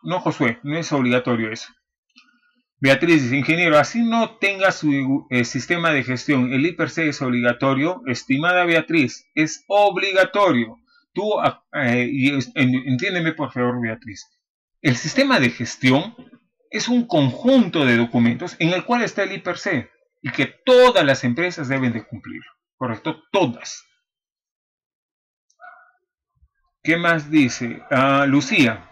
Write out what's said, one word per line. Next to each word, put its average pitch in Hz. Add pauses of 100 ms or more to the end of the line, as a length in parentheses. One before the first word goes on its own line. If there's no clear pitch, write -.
no, 175
Josué, 139
no 147
es 165
obligatorio 123
eso. - (1080)
Beatriz 170
dice, 127
ingeniero, 156
así 233
no 226
tenga 196
su, 139
eh, 123
sistema 165
de 139
gestión, 127
¿el 135
I 175
per 160
C 160
es 143
obligatorio? 135
Estimada 156
Beatriz, 160 (100)
es 156
obligatorio. 190 (340)
Tú, 208
ah, - (100)
eh, 123
y 139
es-, 135
en-, 127
entiéndeme 160
por 139
favor, 123
Beatriz. 113 (560)
El 123
sistema 254
de 123
gestión 131 (560)
es 214
un 240
conjunto 170
de 120
documentos 120
en 165
el 185
cual 240
está 202
el 190
I 196
per 175
C 147 (320)
y 127
que - (120)
todas 247
las 135
empresas 156
deben 131
de 110
cumplir, - (340)
¿correcto? 127
Todas. - (3000)
¿Qué 160
más 165
dice? 127
Ah, 139
Lucía, 139